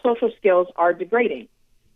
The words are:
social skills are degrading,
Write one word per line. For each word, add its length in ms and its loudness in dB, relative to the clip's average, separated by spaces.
social 340 0
skills 380 2
are 180 2
degrading, 540 -4